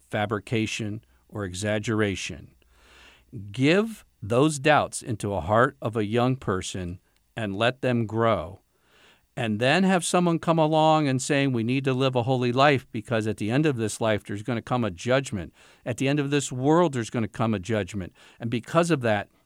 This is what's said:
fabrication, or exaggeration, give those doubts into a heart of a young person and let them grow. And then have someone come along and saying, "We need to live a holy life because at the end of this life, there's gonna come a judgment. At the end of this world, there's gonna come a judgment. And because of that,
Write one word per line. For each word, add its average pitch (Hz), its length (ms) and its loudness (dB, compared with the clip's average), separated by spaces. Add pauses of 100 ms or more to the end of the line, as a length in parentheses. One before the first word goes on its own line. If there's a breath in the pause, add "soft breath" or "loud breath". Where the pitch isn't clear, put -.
(100)
fabrication, 107 920 -4 (240)
or 104 160 -8
exaggeration, 104 1080 -2 (1000 soft breath)
give 180 520 2 (180)
those 135 360 2
doubts 135 440 2
into - 320 -4
a 90 60 -2
heart 113 420 2
of 117 140 -4
a 107 80 0
young 120 320 0
person 95 640 -6 (380)
and 101 200 -6
let 120 240 0
them 120 260 0
grow. 101 540 0 (760 soft breath)
And 110 240 -2
then 151 240 4
have 185 200 2
someone 175 340 2
come 165 200 0
along 156 480 4
and 131 140 0
saying, 139 320 0
"We 113 100 0
need 131 220 -2
to 135 80 2
live 127 240 0
a 120 60 2
holy 127 280 0
life 135 400 2
because 110 360 -2
at 104 100 -2
the 104 140 -4
end 147 160 2
of 139 100 0
this 110 240 -4
life, 110 240 0
there's 107 180 -8
gonna 117 200 -4
come 123 200 -2
a 104 80 -2
judgment. 113 640 -2 (320 soft breath)
At 123 140 -6
the 131 100 0
end 147 100 2
of 139 120 -2
this 143 200 0
world, 143 440 4
there's 117 160 -4
gonna 113 180 -2
come 113 260 -2
a 101 40 -2
judgment. 95 560 -6 (260 loud breath)
And 117 100 -6
because 165 400 0
of 143 120 0
that, 104 260 0 (180)